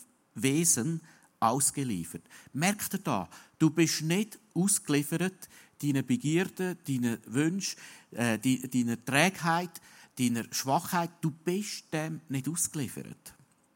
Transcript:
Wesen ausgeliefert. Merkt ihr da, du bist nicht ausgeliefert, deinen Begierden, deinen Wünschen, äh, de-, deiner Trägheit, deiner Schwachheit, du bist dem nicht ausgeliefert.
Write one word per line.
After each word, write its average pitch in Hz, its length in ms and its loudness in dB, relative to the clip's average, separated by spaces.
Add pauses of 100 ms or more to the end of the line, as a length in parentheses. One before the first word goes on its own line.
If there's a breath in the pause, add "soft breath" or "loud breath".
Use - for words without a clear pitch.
(340)
Wesen 151 680 2 (400 loud breath)
ausgeliefert. 120 840 0 (300 loud breath)
Merkt 196 420 -2
ihr 190 60 -4
da, 101 280 -2 (300 loud breath)
du 160 120 6
bist 156 320 2
nicht 180 360 0 (160)
ausgeliefert, 170 920 0 (340 loud breath)
deinen 135 240 2
Begierden, 170 800 0
deinen 120 400 0
Wünschen, 156 520 0 (340 loud breath)
äh, 113 260 0
de-, 127 300 0
deiner 117 360 0
Trägheit, 170 760 0 (380 loud breath)
deiner 120 340 2
Schwachheit, 170 580 0 (100)
du 160 100 0
bist 185 600 -4
dem 156 360 -4
nicht 135 200 -2
ausgeliefert. 120 840 -6 (420)